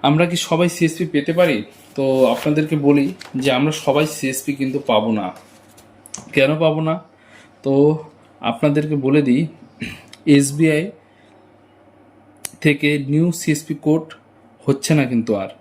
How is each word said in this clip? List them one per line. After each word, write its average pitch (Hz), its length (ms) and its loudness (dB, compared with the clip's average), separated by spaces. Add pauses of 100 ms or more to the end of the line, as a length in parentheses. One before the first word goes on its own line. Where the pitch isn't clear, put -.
আমরা 156 220 4
কি 175 60 -4 (120)
সবাই 170 280 2
সিএসপি 165 280 -2 (100)
পেতে 147 240 -2
পারি? 170 180 4 (400)
তো 139 80 -2 (300)
আপনাদেরকে 151 420 -2 (120)
বলি 143 180 4 (360)
যে 139 60 2 (100)
আমরা 151 140 0 (120)
সবাই 147 200 2 (120)
সিএসপি 131 440 -6
কিন্তু 135 180 -4 (120)
পাবো 110 280 2
না। 95 80 -6 (1080)
কেন 139 140 4 (120)
পাবো 156 260 2
না? 165 60 -2 (680)
তো 135 80 0 (680)
আপনাদেরকে 147 560 0 (100)
বলে 143 220 4
দিই, 127 140 2 (920)
এসবিআই 151 460 2 (1800)
থেকে 147 240 2 (240)
নিউ 160 140 2 (140)
সিএসপি 151 340 -4 (100)
কোড 156 200 0 (600)
হচ্ছে 139 320 -2
না 135 140 2
কিন্তু 113 200 -2 (100)
আর 95 80 -10 (100)